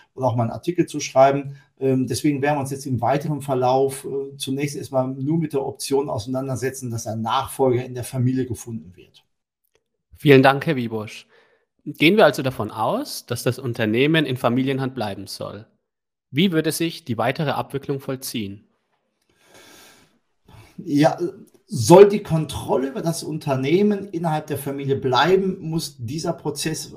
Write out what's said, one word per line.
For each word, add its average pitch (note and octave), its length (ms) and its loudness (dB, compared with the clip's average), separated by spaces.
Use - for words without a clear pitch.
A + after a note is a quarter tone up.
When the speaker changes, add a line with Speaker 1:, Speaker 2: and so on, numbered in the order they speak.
Speaker 1:
oder C3 140 0
auch A2+ 80 -2
mal A#2+ 80 2
einen A2+ 80 -4
Artikel E3 340 -2
zu D3 140 -8
schreiben. C#3 560 2
Ähm, C3 280 0
deswegen C3+ 340 0
werden C#3+ 160 0
wir C#3+ 40 -4
uns C3+ 100 -6
jetzt C#3 160 -8
im B2 160 -2
weiteren C#3+ 400 0
Verlauf, C3 640 0
äh, C#3 320 -8
zunächst C#3+ 360 -4
erstmal C3 340 -4
nur C3+ 280 -4
mit D#3 160 -2
der C3+ 140 -2
Option C#3 420 -4
auseinandersetzen, C3 840 -6
dass A2+ 160 -8
ein A2+ 140 -6
Nachfolger B2 640 0
in B2+ 80 -12
der B2 120 -8
Familie B2+ 420 -2
gefunden A2 500 -12
wird. - 260 -20
Speaker 2:
Vielen C3+ 220 10
Dank, C#3 220 4
Herr D#3+ 100 0
Wiebusch. A2 500 -8
Gehen D3+ 320 4
wir G#3 80 8
also D3 180 4
davon B2+ 280 -4
aus, C#3 560 -4
dass A#2+ 160 -6
das B2 160 0
Unternehmen B2+ 680 2
in C3 120 -4
Familienhand C3 580 0
bleiben G2+ 320 -8
soll. G2+ 400 -12
Wie F3 220 2
würde D#3 180 0
sich E3 340 -4
die A2+ 140 -6
weitere C#3 320 0
Abwicklung C3+ 480 -6
vollziehen? A#2 640 -8
Speaker 1:
Ja, D3+ 420 2
soll E3+ 320 10
die G3+ 160 0
Kontrolle D#3+ 640 -4
über B3 120 -10
das E3 220 -4
Unternehmen D#3 880 0
innerhalb D#3+ 360 -4
der D3 120 -6
Familie C#3 380 -2
bleiben, E3 640 2
muss D#3+ 380 -6
dieser D3+ 360 -6
Prozess D#3 640 -6